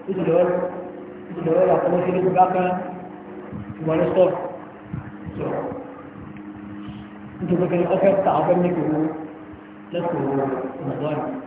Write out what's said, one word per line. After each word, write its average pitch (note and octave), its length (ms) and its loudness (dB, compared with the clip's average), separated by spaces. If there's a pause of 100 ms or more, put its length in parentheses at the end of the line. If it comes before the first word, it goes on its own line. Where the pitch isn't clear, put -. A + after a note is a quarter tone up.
sì F#3 200 -2
lọ, D#3+ 120 2
ó F3 100 6 (760)
sì - 200 -10
lọ D#3+ 160 2
ra F#3 160 6
kọ́mọ́sí F3+ 360 2
lójú F3+ 180 4
bá F3+ 160 6
kán, F#3 240 2 (1040)
ìwà D#3+ 200 0
ló D#3+ 100 4
sọ. F#3 180 6 (1080)
So, - 140 -6 (1900)
nítorí F3 320 2
pé F3 140 2
ó F#3 160 4
fẹ́ F#3+ 200 6
ta, - 140 4
ó D3 100 4
fẹ́ F3+ 140 4
mẹ́kì E3+ 260 2
owó D3+ 180 0 (880)
lẹ́kọ̀ọ́ E3+ 340 -2 (540)
Ramadan. C#3+ 440 -2 (280)